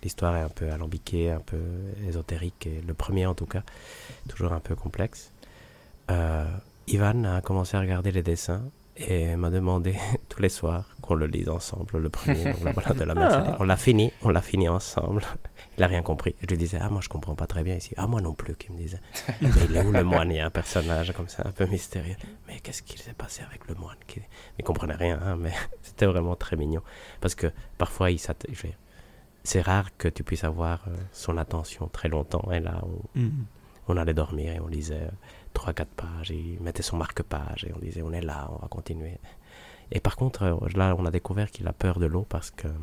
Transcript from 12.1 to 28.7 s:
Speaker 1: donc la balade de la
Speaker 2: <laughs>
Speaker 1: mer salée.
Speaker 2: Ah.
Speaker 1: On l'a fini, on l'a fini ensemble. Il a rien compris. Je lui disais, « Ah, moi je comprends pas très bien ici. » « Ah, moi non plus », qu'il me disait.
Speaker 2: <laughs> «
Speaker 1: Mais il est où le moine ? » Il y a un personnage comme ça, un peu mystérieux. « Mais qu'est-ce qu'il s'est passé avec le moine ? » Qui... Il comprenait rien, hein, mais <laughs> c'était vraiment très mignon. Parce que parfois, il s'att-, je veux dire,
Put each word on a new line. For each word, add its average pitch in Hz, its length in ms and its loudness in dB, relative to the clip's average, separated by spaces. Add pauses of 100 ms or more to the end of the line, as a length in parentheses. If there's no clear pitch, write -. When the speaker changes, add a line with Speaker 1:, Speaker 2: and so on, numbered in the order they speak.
Speaker 1:
donc - 200 0
la - 80 2
balade - 240 2
de - 80 0
la - 100 0
Speaker 2:
<laughs> - 20 2
Speaker 1:
mer 370 140 6
salée. 156 200 6
Speaker 2:
Ah. - 80 0
Speaker 1:
On 98 60 2
l'a 92 120 6
fini, 113 360 6 (100)
on 113 80 6
l'a 85 120 6
fini 92 260 4
ensemble. 87 540 0 (540)
Il 95 60 4
a 90 60 6
rien 87 140 4
compris. - 380 0
Je - 60 -6
lui 92 100 2
disais, « 85 240 0
Ah, 87 80 0
moi 98 140 0
je - 80 -8
comprends 78 240 -4
pas 82 120 -2
très 87 160 0
bien 90 120 0
ici. » « - 240 -8
Ah, - 80 -2
moi 113 160 2
non 80 100 0
plus », - 240 -6
qu'il - 160 -12
me 87 60 -8
disait. 85 220 -6 (120)
Speaker 2:
<laughs> « - 160 -8 (140)
Speaker 1:
Mais 135 80 6 (180)
il 82 80 4
est 82 80 6
où 101 80 4
le - 120 6
moine ? » 85 260 4
Il 80 60 2
y 78 40 0
a 78 60 0
un 80 40 0
personnage 82 640 0
comme 90 160 -6
ça, - 180 -6
un 98 60 -2
peu 95 140 2
mystérieux. « 92 500 -2 (320)
Mais - 120 -14
qu'est-ce - 220 -10
qu'il - 160 -14
s'est - 140 -14
passé - 340 -10
avec - 220 -16
le 85 60 -6
moine ? » 85 320 -12
Qui... - 160 -12 (360)
Il - 60 -6
comprenait 78 300 0
rien, 85 280 0
hein, 92 140 0
mais 82 160 -2 (160)
<laughs> - 140 -8
c'était - 240 2
vraiment 87 280 4
très - 220 -4
mignon. 80 240 0 (400)
Parce 90 140 0
que - 140 0 (280)
parfois, - 340 2
il 85 80 2
s'att-, - 300 -6
je - 140 -8
veux 82 60 -8
dire, 82 100 -10 (680)